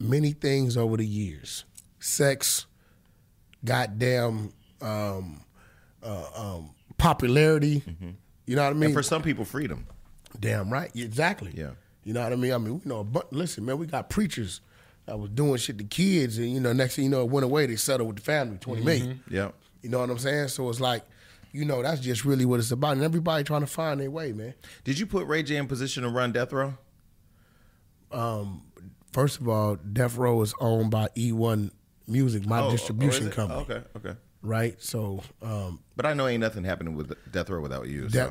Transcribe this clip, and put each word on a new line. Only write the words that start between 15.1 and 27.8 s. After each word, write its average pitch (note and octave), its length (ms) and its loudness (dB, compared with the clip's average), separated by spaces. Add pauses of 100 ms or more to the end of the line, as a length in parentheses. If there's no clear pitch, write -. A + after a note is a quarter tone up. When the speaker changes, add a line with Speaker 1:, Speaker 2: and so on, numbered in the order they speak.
Speaker 1:
was G#2 120 -6
doing C3+ 280 2
shit A#2 200 -4
to G#2 80 -10
kids, D3+ 520 2
and, A#2 140 -2
you C3 80 -2
know, B2 140 2
next B2+ 220 2
thing C3+ 100 2
you C3+ 60 4
know, C3 100 4
it A#2+ 80 2
went C3+ 160 2
away. C#3+ 220 4
They A2+ 100 -2
settled B2+ 300 0
with G#2 100 -6
the G#2 60 -12
family, C3+ 340 0
twenty A2+ 260 -4
million. C3 320 2 (100)
Speaker 3:
Mm-hmm. - 80 -8
Speaker 2:
Yep. G2 200 -2 (280)
Speaker 1:
You - 80 -10
know B2 100 0
what B2 100 0
I'm B2 80 -2
saying? C#3 320 0
So B2+ 200 -4
it's A#2+ 120 -2
like, B2 220 2 (500)
you C#3+ 120 -4
know, C3+ 160 0
that's C#3+ 200 0
just B2 240 -2
really C3+ 200 4
what B2 140 4
it's A#2 120 0
about, C#3+ 260 2
and C3+ 60 2
everybody D#3+ 420 2
trying D3+ 160 0
to C#3+ 60 -2
find D#3 340 -2
their C3+ 100 -4
way, D3+ 220 -6
man. G#2+ 200 -8 (300)
Speaker 2:
Did C#3 160 -2
you A3 60 -2
put F#3+ 220 -2
Ray D#3 160 2
J C#3+ 140 -2
in C#3+ 100 -2
position C3 360 -2
to A#2+ 60 0
run B2 240 2
Death B2 180 0
Row? C#3 220 -2 (1400)